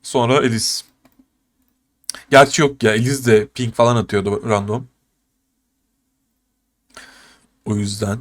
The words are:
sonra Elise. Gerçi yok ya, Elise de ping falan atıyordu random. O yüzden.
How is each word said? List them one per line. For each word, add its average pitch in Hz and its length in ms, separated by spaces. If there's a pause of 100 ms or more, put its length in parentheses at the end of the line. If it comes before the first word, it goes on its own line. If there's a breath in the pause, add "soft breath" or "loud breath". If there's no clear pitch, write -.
sonra 127 420
Elise. 113 400 (1500 loud breath)
Gerçi 143 300
yok 139 220
ya, 110 100
Elise 123 380
de 107 160
ping 120 260
falan 120 220
atıyordu 101 540
random. 107 380 (2750 loud breath)
O 107 100
yüzden. 101 460